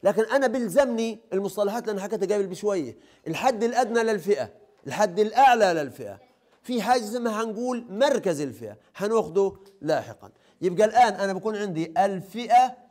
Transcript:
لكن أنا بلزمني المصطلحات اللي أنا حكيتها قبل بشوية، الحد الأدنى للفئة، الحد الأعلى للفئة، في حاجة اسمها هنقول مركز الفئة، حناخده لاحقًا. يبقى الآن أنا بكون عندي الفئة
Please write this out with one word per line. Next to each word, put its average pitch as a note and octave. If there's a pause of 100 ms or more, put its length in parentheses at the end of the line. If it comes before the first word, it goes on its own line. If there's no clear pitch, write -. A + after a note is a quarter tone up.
لكن G3
أنا C4
بلزمني A3+ (120)
المصطلحات G3+
اللي G#3+
أنا G3
حكيتها G3
قبل G3+
بشوية، F3+ (280)
الحد G#3
الأدنى A#3
للفئة، F#3+ (340)
الحد F3
الأعلى A3+
للفئة، C3 (420)
في A#3
حاجة A#3+
اسمها A3+
هنقول A#3
مركز G3+
الفئة، A2 (180)
حناخده G3 (240)
لاحقًا. A#2 (300)
يبقى F3+
الآن A3
أنا G3
بكون G3+
عندي E3 (100)
الفئة A#3 (140)